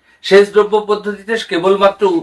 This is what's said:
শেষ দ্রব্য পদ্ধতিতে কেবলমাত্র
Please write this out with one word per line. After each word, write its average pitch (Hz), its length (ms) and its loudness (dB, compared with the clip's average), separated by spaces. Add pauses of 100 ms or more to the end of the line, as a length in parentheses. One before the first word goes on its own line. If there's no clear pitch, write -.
(240)
শেষ 196 280 4
দ্রব্য 208 240 0 (140)
পদ্ধতিতে 202 440 -6 (160)
কেবলমাত্র 196 540 0 (200)